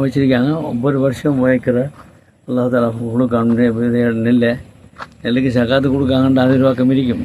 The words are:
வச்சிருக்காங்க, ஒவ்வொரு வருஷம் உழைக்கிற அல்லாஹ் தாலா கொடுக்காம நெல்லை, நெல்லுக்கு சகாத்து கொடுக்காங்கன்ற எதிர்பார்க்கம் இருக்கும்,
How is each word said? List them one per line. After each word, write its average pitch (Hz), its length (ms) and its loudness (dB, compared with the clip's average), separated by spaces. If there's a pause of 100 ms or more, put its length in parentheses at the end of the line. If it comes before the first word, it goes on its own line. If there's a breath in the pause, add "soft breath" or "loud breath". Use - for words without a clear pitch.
வச்சிருக்காங்க, 131 480 0 (200)
ஒவ்வொரு 131 340 -2
வருஷம் 139 380 -2
உழைக்கிற 127 340 0 (720 loud breath)
அல்லாஹ் 123 260 -2
தாலா 117 160 0 (260)
கொடுக்காம 120 320 0 (800)
நெல்லை, 120 240 2 (720)
நெல்லுக்கு 127 340 0
சகாத்து 131 360 0
கொடுக்காங்கன்ற 131 560 2
எதிர்பார்க்கம் 131 460 2
இருக்கும், 127 300 -2